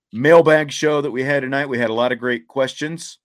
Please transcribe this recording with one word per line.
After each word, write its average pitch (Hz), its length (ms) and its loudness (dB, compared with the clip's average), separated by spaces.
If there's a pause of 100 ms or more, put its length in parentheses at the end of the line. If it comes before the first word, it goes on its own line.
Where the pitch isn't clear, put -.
(120)
mailbag 156 600 4
show 151 280 -2
that 143 120 -6
we 127 100 -4
had 139 220 -2
tonight. 139 220 -4
We 123 120 -6
had 117 120 0
a 110 40 -4
lot 123 160 0
of 123 80 -6
great 120 300 -6
questions. 147 760 -6